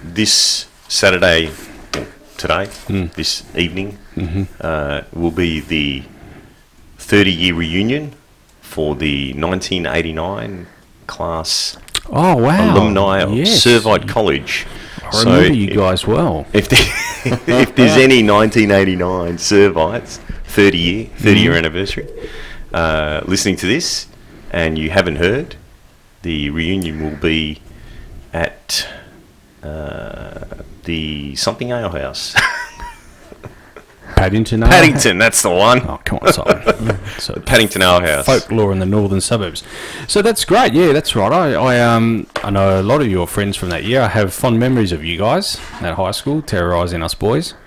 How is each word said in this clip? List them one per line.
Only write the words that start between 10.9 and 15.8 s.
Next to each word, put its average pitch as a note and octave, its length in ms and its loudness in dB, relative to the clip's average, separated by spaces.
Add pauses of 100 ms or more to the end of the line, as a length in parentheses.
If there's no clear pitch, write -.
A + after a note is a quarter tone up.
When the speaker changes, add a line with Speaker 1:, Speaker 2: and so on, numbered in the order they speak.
Speaker 1:
class - 720 -6 (320)
Speaker 2:
Oh, E3 280 2
wow. F3 360 4
Speaker 1:
alumni G2 480 2
of G2 120 0
Speaker 2:
Yes. E3 280 2
Speaker 1:
Servite A2 460 4
College. E2 580 -2 (380)
Speaker 2:
I - 80 -14
Speaker 1:
So A2 140 0
Speaker 2:
remember F#2 280 6
you G#2 140 0
Speaker 1:
if, - 80 -2
Speaker 2:
guys F#2 320 0